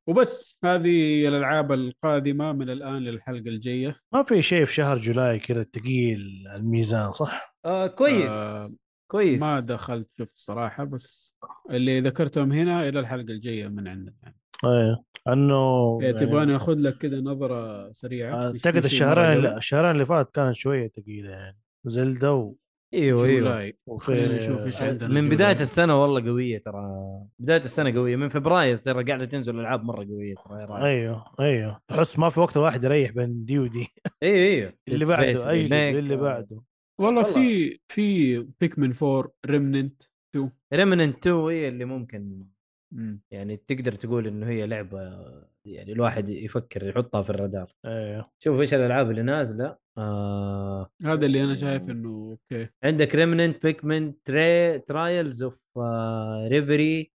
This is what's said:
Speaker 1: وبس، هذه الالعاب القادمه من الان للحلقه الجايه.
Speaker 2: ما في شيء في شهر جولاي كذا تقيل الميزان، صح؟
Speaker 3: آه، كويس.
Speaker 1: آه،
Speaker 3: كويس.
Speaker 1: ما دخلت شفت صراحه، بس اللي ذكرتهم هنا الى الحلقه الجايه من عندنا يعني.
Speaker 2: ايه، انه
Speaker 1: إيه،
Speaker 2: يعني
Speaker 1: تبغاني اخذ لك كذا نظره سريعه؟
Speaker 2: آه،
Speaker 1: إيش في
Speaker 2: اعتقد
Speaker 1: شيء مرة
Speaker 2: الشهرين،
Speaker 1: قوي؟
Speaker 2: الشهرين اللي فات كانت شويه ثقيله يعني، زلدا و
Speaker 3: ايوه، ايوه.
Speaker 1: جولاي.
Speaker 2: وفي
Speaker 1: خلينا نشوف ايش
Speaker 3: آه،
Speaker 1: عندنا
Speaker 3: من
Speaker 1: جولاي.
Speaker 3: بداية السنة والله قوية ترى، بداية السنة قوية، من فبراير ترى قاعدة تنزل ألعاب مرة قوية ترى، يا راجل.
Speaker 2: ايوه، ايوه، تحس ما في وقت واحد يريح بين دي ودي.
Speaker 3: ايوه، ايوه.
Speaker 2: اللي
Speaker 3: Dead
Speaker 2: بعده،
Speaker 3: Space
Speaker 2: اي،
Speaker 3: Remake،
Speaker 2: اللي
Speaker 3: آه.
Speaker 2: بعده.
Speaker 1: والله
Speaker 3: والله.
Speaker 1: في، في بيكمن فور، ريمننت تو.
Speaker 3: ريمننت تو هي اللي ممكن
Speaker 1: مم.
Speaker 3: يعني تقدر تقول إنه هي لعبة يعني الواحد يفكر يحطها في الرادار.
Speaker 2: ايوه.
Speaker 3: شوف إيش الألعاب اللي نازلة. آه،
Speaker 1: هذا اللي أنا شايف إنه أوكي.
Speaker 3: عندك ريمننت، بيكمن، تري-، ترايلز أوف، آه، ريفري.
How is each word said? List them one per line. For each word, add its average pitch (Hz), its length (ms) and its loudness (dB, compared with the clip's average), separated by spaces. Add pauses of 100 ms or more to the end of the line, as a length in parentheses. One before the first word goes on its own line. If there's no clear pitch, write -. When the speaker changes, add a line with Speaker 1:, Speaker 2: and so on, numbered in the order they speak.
Speaker 1:
وبس، - 560 0
هذه 165 640 4
الالعاب 143 440 0
القادمه 143 800 -2
من 135 180 -4
الان 135 320 -8
للحلقه 120 460 -8
الجايه. 123 480 -4 (180)
Speaker 2:
ما 277 80 4
في 208 200 4
شيء 170 220 4
في - 100 -2
شهر 139 240 2
جولاي 117 400 0
كذا 117 240 -2
تقيل 107 920 -4
الميزان، 110 580 0
صح؟ - 440 -6 (100)
Speaker 3:
آه، 185 200 -2
كويس. 190 440 2
Speaker 1:
آه، 107 380 -6 (420)
Speaker 3:
كويس. 175 320 2
Speaker 1:
ما 151 180 2
دخلت 117 480 -6 (100)
شفت - 200 -10
صراحه، 113 460 -6
بس - 520 -14 (340)
اللي 127 300 2
ذكرتهم 139 520 0
هنا 170 360 2
الى 139 120 -2
الحلقه 120 320 -6
الجايه 107 360 -8
من 101 200 -8
عندنا 95 340 -14
يعني. - 160 -20 (260)
Speaker 2:
ايه، 117 400 4 (240)
انه 131 720 4
Speaker 1:
إيه، 131 60 0
Speaker 2:
يعني 120 120 0
Speaker 1:
تبغاني 143 380 2
اخذ 160 220 0
لك 139 200 0
كذا 135 220 -4
نظره 120 720 -6
سريعه؟ 120 420 -8
Speaker 2:
آه، 123 180 -2
Speaker 1:
إيش 120 100 -8
في 170 60 2
Speaker 2:
اعتقد 165 180 2
Speaker 1:
شيء 135 200 2
مرة 147 60 6
Speaker 2:
الشهرين، 160 340 6
Speaker 1:
قوي؟ 110 100 -2
Speaker 2:
الشهرين 156 340 2
اللي 143 160 2
فات 151 240 2
كانت 135 240 0
شويه 131 340 -2
ثقيله 104 420 -14
يعني، 95 280 -16 (280)
زلدا 127 440 0
و 123 260 -2 (380)
Speaker 3:
ايوه، 131 300 4
ايوه. 131 160 6
Speaker 1:
جولاي. 110 380 -2 (100)
Speaker 2:
وفي 113 180 -10
Speaker 1:
خلينا 120 300 2
نشوف 113 240 -2
ايش 127 220 -4
Speaker 3:
آه، 135 60 0
Speaker 1:
عندنا 120 200 -4
Speaker 3:
من 131 60 2
Speaker 1:
جولاي. 147 200 4
Speaker 3:
بداية 190 260 4
السنة 147 420 4
والله 135 240 2
قوية 120 320 -2
ترى، 101 240 -10 (560)
بداية 147 260 2
السنة 131 300 0
قوية، 123 220 2
من 139 120 0
فبراير 143 480 2
ترى 127 280 -2
قاعدة 127 200 -2
تنزل 123 360 -6
ألعاب 113 240 -4
مرة 104 200 -6
قوية 101 300 -8
ترى، 104 260 -16
يا 107 60 -12
راجل. 104 180 -6
Speaker 2:
ايوه، 117 400 0 (160)
ايوه، 113 480 0
تحس 156 300 0
ما 160 100 4
في 147 120 0
وقت - 160 2
واحد 143 280 2
يريح 135 260 2
بين 120 340 -4
دي 135 140 0
ودي. 120 300 -4 (340)
Speaker 3:
ايوه، 190 140 4
ايوه. 180 360 2 (160)
Speaker 2:
اللي 147 160 0
Speaker 3:
Dead 151 40 2
Speaker 2:
بعده، 143 260 4
Speaker 3:
Space 120 120 -2
Speaker 2:
اي، 160 220 2
Speaker 3:
Remake، 143 280 2
Speaker 2:
اللي 143 180 -2
Speaker 3:
آه. 135 40 -2
Speaker 2:
بعده. 117 440 -4 (380)
Speaker 1:
والله 226 220 4
Speaker 3:
والله. 208 120 2
Speaker 1:
في، 226 540 2
في 175 500 2 (220)
بيكمن 143 320 0
فور، 135 380 0 (160)
ريمننت 139 560 0 (320)
تو. 139 140 -2 (260)
Speaker 3:
ريمننت 170 480 2
تو 165 260 2
هي 160 200 -2
اللي 123 160 -8
ممكن 104 600 -10 (480)
Speaker 1:
مم. 110 280 -10 (100)
Speaker 3:
يعني 104 240 -8
تقدر 127 360 -6
تقول 113 340 -4
إنه 107 220 -8
هي 110 180 -4
لعبة 98 340 -8 (640)
يعني 98 260 -14
الواحد 110 360 0
يفكر 104 600 -8
يحطها 117 340 -2
في 92 80 -6
الرادار. 98 420 -6 (140)
Speaker 2:
ايوه. 110 440 -10 (140)
Speaker 3:
شوف 143 160 2
إيش 143 140 0
الألعاب 123 360 2
اللي 113 120 -2
نازلة. 127 540 -2 (220)
آه، 101 920 -4 (160)
Speaker 1:
هذا 151 200 0
اللي 135 180 2
أنا 139 100 0
شايف 139 360 -4
إنه 117 180 -8
أوكي. 110 600 -10 (160)
Speaker 3:
عندك 151 300 2
ريمننت، 165 480 2
بيكمن، 156 600 -2
تري-، 165 560 2
ترايلز 156 640 -4
أوف، 127 180 -8 (160)
آه، 113 720 -4
ريفري. 151 680 0